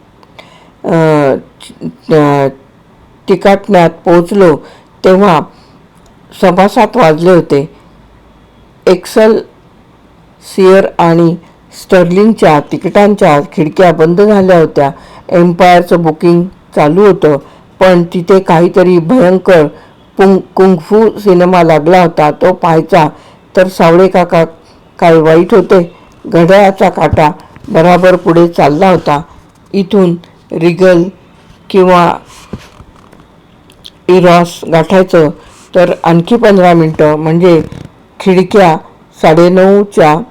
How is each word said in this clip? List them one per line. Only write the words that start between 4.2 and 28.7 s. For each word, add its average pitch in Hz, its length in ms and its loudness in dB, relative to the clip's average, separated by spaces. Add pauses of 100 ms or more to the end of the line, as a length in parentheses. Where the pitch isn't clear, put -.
तेव्हा 185 340 2 (1040)
सव्वा 185 260 0
सात 220 280 -2
वाजले 170 360 0
होते. 156 380 -2 (1160)
एक्सेलसियर - 2000 -4 (120)
आणि 170 360 0 (460)
स्टर्लिंगच्या 180 760 0
तिकिटांच्या 190 840 -2
खिडक्या 160 500 -2
बंद 165 300 0
झाल्या 190 380 2
होत्या. 156 320 -2 (380)
एम्पायरचं 175 720 0
बुकिंग 170 400 0 (320)
चालू 165 300 0
होतं, 151 320 0 (420)
पण 185 240 2
तिथे 180 360 -2
काहीतरी 175 600 0
भयंकर 180 680 0 (500)
कुंग-, 190 240 2 (140)
कुंगफू 196 640 0
सिनेमा 180 440 0
लागला 165 380 2
होता, 160 300 -2
तो 180 220 -2
पाहायचा. 165 560 0 (480)
तर 185 100 2
सावळे 180 400 0
काका 175 380 -2 (540)
काय 165 160 2
वाईट 160 380 2
होते? 180 420 0 (320)
घड्याळाचा 190 640 0
काटा 160 420 -2 (380)
बराबर 180 460 2
पुढे 170 320 0
चालला 170 420 -2